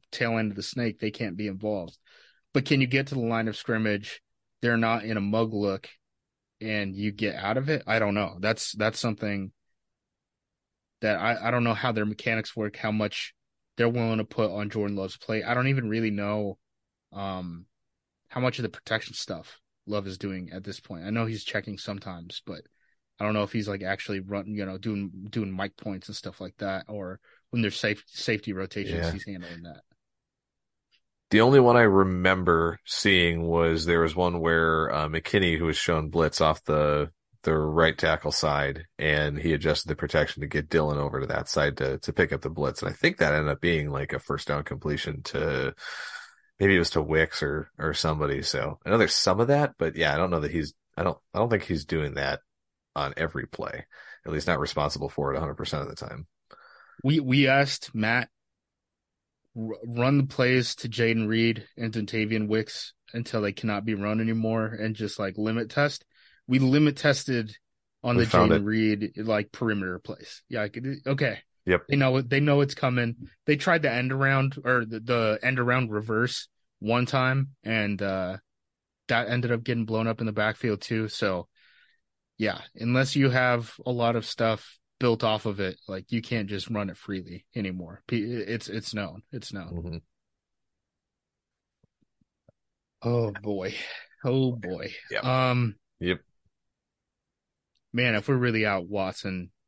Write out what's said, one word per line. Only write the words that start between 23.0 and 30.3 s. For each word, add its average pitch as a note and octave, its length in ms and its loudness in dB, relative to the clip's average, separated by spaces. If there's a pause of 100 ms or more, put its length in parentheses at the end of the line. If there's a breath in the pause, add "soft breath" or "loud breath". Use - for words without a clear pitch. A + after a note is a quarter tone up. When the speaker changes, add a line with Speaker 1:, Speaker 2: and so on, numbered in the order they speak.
Speaker 1:
I G#2 40 -4
don't G#2+ 100 0
know G#2 80 2
if G2+ 100 -4
he's, G#2 160 -2
like, G2 140 -4
actually G2 380 -4
run, G2 260 -6
you G#2 180 -6
know, F#2+ 140 -8
doing, G2+ 320 -4 (180)
doing G2+ 260 -4
mic G2 220 -6
points F#2+ 320 -10
and G#2+ 80 -12
stuff - 240 -12
like F#2+ 160 -12
that, F#2+ 320 -6
or G2 320 -10 (300 soft breath)
when A#2+ 100 0
there's G#2 180 0
safe, G#2 280 -2
safety - 480 -4
rotations, F#2 500 -4
Speaker 2:
Yeah. E2+ 80 0
Speaker 1:
he's G2 140 -8
handling F2 380 -12
that. D#2+ 180 -18 (1500)